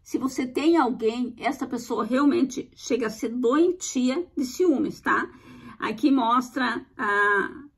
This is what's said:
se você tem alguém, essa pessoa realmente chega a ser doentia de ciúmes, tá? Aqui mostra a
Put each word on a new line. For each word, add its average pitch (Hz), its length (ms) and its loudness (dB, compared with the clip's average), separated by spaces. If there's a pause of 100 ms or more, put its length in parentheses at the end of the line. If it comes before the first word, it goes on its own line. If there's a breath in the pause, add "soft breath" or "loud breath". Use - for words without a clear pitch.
se - 160 -8
você 262 300 -4
tem 320 300 2
alguém, 233 600 0
essa 262 300 -4
pessoa 226 360 -4
realmente 262 720 2
chega 233 320 -2
a - 20 -2
ser 233 200 -6
doentia 277 960 0 (100)
de 254 100 -2
ciúmes, 269 560 0
tá? - 280 -2 (480 loud breath)
Aqui 220 320 0
mostra 254 760 0 (140)
a 202 520 2 (280)